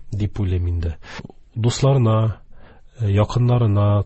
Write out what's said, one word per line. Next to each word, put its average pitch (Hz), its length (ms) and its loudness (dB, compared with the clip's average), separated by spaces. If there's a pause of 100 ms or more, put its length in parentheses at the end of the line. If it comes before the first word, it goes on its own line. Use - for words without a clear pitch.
(120)
дип 104 280 -4
уйлыйм 90 280 -2
инде. 85 280 -4 (600)
Дусларына, 113 840 2 (580)
якыннарына, 104 1040 2